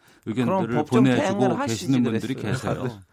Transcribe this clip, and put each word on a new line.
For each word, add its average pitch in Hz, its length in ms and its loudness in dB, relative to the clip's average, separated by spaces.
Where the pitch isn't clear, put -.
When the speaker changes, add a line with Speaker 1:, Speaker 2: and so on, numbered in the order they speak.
Speaker 1:
그럼 107 140 -4
Speaker 2:
의견들을 175 260 0
Speaker 1:
법정 123 280 4
Speaker 2:
보내주고 123 180 4
Speaker 1:
퇴행을 123 200 2
하시지 113 280 -4
Speaker 2:
계시는 127 240 2
분들이 110 240 -4
Speaker 1:
그랬어요. 110 380 -4
Speaker 2:
계세요. 127 40 -4
Speaker 1:
다들. 104 260 -10